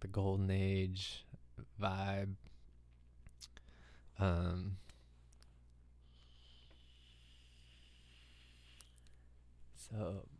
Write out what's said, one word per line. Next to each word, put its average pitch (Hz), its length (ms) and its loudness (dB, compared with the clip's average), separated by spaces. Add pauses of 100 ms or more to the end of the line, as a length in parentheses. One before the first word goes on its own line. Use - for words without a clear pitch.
the 95 80 -4
golden 98 420 4
age 95 760 2 (560)
vibe. 98 540 0 (1800)
Um, 90 580 2 (4000)
so, 98 500 -4 (140)